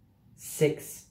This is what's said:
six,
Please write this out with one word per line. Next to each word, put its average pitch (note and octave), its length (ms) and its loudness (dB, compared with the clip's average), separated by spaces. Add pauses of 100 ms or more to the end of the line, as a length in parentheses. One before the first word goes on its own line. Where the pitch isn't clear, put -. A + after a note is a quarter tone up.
(360)
six, - 760 0